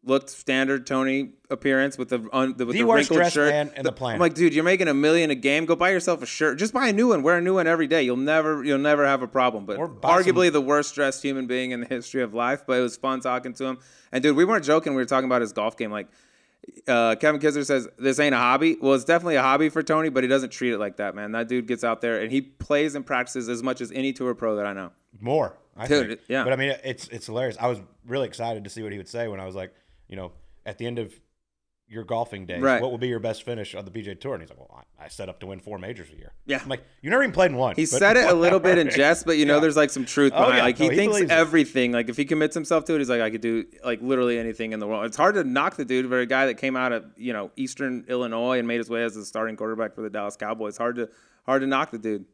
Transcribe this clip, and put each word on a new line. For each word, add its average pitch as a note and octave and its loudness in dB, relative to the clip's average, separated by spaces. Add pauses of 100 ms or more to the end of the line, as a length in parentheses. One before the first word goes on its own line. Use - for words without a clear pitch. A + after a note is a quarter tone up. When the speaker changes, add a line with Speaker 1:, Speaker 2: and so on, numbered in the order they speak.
Speaker 1:
Looked C3+ 0
standard C3+ -2
Tony C3+ -2 (180)
appearance C3+ 0
with B2 -8
the A#2 -4
un-, C3 0
the, B2 -2
with B2 -4
Speaker 2:
The G#3 0
Speaker 1:
the A#2 2
Speaker 2:
worst D3 4
Speaker 1:
wrinkled D#3+ 4
Speaker 2:
dressed F3 2
Speaker 1:
shirt. D3 4
Speaker 2:
man D3 -2
in C#3 -10
the - 0
planet. A#2+ -6
Speaker 1:
I'm - -4
like, E3 2
"Dude, D#3+ 4
you're D#3 2
making F3+ 2
a D3+ 2
million D#3 4
a C#3 0
game. C#3 0
Go E3 4
buy F3 2
yourself F3+ 0
a B2 -10
shirt. D3 0
Just G#3+ -2
buy B3+ 2
a G#3 2
new A3 4
one. F3+ 2
Wear E3+ 4
a - -2
new F#3 2
one F3 2
every D#3+ 2
day. D#3 2
You'll B2 0
never, D3+ 0
you'll C#3 0
never D3 4
have C3+ 2
a A#2+ -8
problem." A#2 0
But G#2 -6
Speaker 2:
Or E3 -6
buy E3 2
some F#3 4
Speaker 1:
arguably F3 6
the D3 2
worst C#3+ 0
dressed C3+ -2
human C3+ -4
being B2+ -4
in B2 -6
the A#2+ -8
history C3 -6
of A2 -6
life. B2 -2
But B2+ 0
it B2+ 2
was A#2 -4
fun C3 -4
talking B2+ -4
to C3+ -8
him. C3 -6 (320)
And, C3 -2
dude, C#3+ 4
we E3 6
weren't G3+ 0
joking. D3+ 2
We C3 0
were B2 0
talking C3 0
about B2+ 2
his A2 -4
golf A2 -4
game. A2+ -6
Like, G#2 -8 (800)
uh, A#2 4
Kevin D3+ 2
Kisner D3 2
says, C3+ 0 (100)
"This C3 0
ain't D3 4
a - 4
hobby." C3+ 4
Well, C3+ 4
it's B2+ 0
definitely E3+ 2
a B2+ 4
hobby C#3+ 4
for D#3+ -2
Tony, D#3 0
but C3 0
he B2+ 0
doesn't C3 2
treat B2 -2
it G#2+ -2
like G2+ -6
that, G2 -4
man. G#2 -10
That A2+ -4
dude B2 -2
gets A#2 -4
out A2+ -2
there A#2 -2
and A2 -6
he C3+ 0
plays D3 -2
and C#3+ -8
practices B2 -4
as A#2+ -6
much B2+ -4
as A2+ -10
any C3 -4
tour B2+ -4
pro A2 -2
that G2+ -4
I G2+ -6
know. F#2+ -12 (280)
Speaker 2:
More, B2 -2 (180)
I A2 -12
Speaker 1:
Dude, C#3 4
Speaker 2:
think. A2+ -8
Speaker 1:
yeah. C3 -2
Speaker 2:
But, B2+ 2
I B2+ 0
mean, C3+ 0
it's, C3 -10
it's A2+ -14
hilarious. A#2 -6
I A#2 -2
was A#2+ -2 (260)
really B2 -4
excited A2+ -8
to G2+ -14
see A2 -12
what G#2 -8
he G2+ -10
would F2+ -16
say A#2 -6
when G2 -10
I F#2+ -10
was F#2+ -10
like, F#2+ -10 (340)
you - -16
know, F#2 -12 (320)
"At G#2 -12
the A#2 -10
end A#2+ -6
of G#2+ -8 (760)
your A2 -12
golfing A2+ -6
days, F2+ -6
Speaker 1:
Right. C3 2
Speaker 2:
what B2+ -4
will B2 -8
be B2 -4
your A#2+ -4
best A2 -6
finish A2+ -10
on G2 -12
the F#2+ -18
P F2+ -12
G G2 -12
A F#2+ -12
Tour?" C3+ -10
And E2 -12
he's F2 -20
like, B1 -20
"Well, C2 -20 (160)
I, D2+ -20
I - -18
set F#2+ -12
up F2+ -14
to F#2 -14
win F#2+ -12
four G#2 -14
majors F#2 -14
a D#2 -20
year." - -20 (140)
Speaker 1:
Yeah. C3+ -2
Speaker 2:
I'm - -14
like, B2+ -8 (180)
"You C#3 -10
never B3+ 2
even B3 -2
played F3+ 4
in B2+ -4
one." B2 0
Speaker 1:
He D#3 0
Speaker 2:
but D#3 0 (120)
Speaker 1:
said G#3 6
it A#3+ 4
a F3+ 8
little F3 6
bit F3+ 4
in D#3+ 2
Speaker 2:
<laughs> - -
whatever. - -2
Speaker 1:
jest, D#3 4
but, D#3+ 2
you D3+ 4
know, D3 4
Speaker 2:
Yeah. D3 6
Speaker 1:
there's, D#3 4
like, D3 6
some C3 -6
truth C#3 4
Speaker 2:
Oh, D#3 2
Speaker 1:
behind B3+ 6
it. - 6
Speaker 2:
yeah. - 4
Speaker 1:
Like, B2 2
he D3+ 2
Speaker 2:
No, - 4
he C#3 2
Speaker 1:
thinks G#3 4
Speaker 2:
believes F3 2
it. E3 6
Speaker 1:
everything. D#3 4
Like, A#2+ 0
if A#2 -6
he C#3+ 0
commits D#3 0
himself D#3+ 0
to E3 0
it, D3+ 2
he's C3+ -2
like, A#2+ 2
"I A2 0
could A2 -6
do, A2+ -2 (180)
like, A#2 -4
literally B2 0
anything A2+ -6
in G#2+ -6
the G#2 -6
world." G#2+ -4
It's A2+ -8
hard F3+ 4
to F3+ 0
knock C#3 -2
the C#3+ -4
dude B2+ 0
for B2+ 2
a B2 0
guy C3 2
that A#2+ -2
came C3 -4
out B2+ -2
of, A2+ -4 (120)
you A#2+ -6
know, G2+ -6
Eastern B2+ -6
Illinois B2 -2
and A#2 -4
made A#2 -2
his A2+ -4
way A#2 -2
as A2 -4
the G#2+ -12
starting A2 -6
quarterback A2 -6
for A2+ -12
the A2 -6
Dallas G2+ -8
Cowboys. G#2+ -8
Hard A#2+ -2
to, A#2 -6 (360)
hard C3+ 2
to C3+ -4
knock C3+ -2
the A#2 -10
dude. G#2+ -6